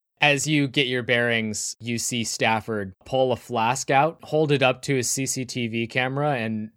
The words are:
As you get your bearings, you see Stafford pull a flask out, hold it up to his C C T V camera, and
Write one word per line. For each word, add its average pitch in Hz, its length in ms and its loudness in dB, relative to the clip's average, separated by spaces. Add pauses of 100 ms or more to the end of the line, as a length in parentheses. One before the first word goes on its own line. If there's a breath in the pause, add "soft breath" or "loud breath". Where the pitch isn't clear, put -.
(200)
As 143 280 2
you 147 200 2
get 131 200 0
your 127 160 -2
bearings, 117 760 0
you 117 180 -4
see 117 260 -4
Stafford 107 680 -2 (120)
pull 131 260 0
a 117 60 2
flask 120 540 -2
out, 151 320 4
hold 151 280 0
it 139 120 4
up 127 200 2
to 139 120 0
his 120 140 0
C 135 160 -2
C 127 200 -4
T 120 220 -4
V 117 200 -2
camera, 135 480 -2
and 110 420 -4